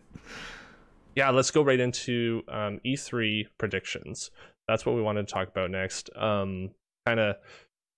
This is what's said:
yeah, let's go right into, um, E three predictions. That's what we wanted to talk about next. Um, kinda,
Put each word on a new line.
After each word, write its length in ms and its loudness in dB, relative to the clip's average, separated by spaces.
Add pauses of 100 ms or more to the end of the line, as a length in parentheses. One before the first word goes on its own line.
(1160)
yeah, 160 4
let's 200 4
go 120 6
right 180 6
into, 680 0
um, 360 -4
E 120 0
three 500 -2 (120)
predictions. 720 -6 (360)
That's 180 0
what 120 2
we 60 0
wanted 260 0
to 40 -12
talk 160 -2
about 220 -2
next. 460 -6
Um, 540 -2 (360)
kinda, 320 2 (600)